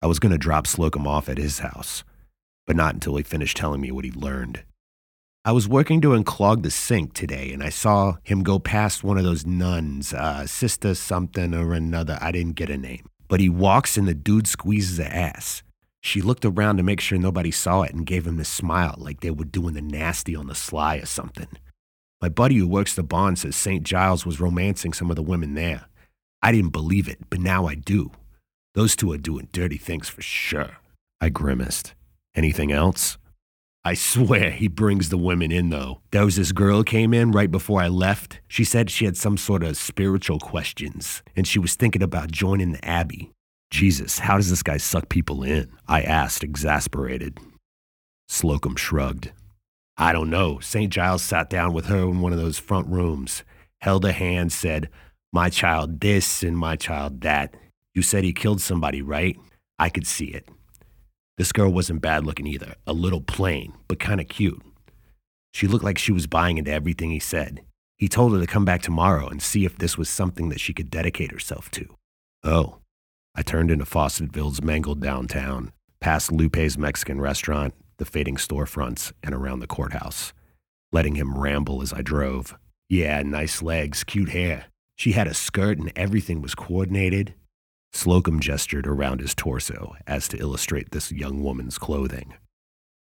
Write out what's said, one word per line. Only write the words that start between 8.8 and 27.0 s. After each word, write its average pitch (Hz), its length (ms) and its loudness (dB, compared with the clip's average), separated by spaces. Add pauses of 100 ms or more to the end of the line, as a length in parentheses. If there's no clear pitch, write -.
one 98 140 2
of 92 60 4
those 85 200 2
nuns, 82 720 -2
uh, 71 320 -2
Sister 104 480 0
something 90 600 -2
or 85 180 2
another. 82 480 -2
I 82 100 -2
didn't 85 240 -2
get 80 140 -6
a 71 80 -4
name. 64 300 -10 (200)
But 95 120 4
he 95 100 8
walks 98 480 6
and 98 100 4
the 85 60 4
dude 104 320 2
squeezes 95 540 0
her 71 120 -4
ass. - 520 -4 (380)
She - 200 0
looked 113 240 2
around 104 320 4
to 92 60 4
make 95 160 2
sure - 180 0
nobody 87 320 2
saw 90 320 2
it 76 120 -2
and 80 120 -4
gave 87 220 -2
him 82 100 -2
the 78 80 -4
smile 85 520 0
like - 240 -12
they 85 100 -4
were 78 140 -4
doing 85 280 -4
the 73 80 -8
nasty 78 540 -4
on 73 120 -8
the 67 60 -10
sly 76 440 -2
or - 80 -10
something. - 420 -10 (720)
My 90 80 2
buddy 123 280 4
who 92 100 4
works 98 260 0
the 90 100 -2
barn 90 320 2
says 73 200 -4
Saint 95 280 -2
Giles 92 420 2
was 80 140 -4
romancing 90 540 0
some 87 160 -4
of 85 60 0
the 78 80 -2
women 80 300 -2
there. 82 320 -4 (560)
I 107 100 6
didn't 98 200 4
believe 82 360 2